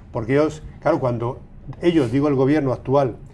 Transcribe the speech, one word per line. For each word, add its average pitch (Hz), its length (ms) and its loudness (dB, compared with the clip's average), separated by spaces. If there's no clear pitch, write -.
Porque 123 220 -2
ellos, 151 280 0
claro, 151 200 0
cuando 120 400 -4
ellos, 160 320 2
digo, 143 160 2
el 143 60 2
gobierno 135 400 2
actual, 131 420 0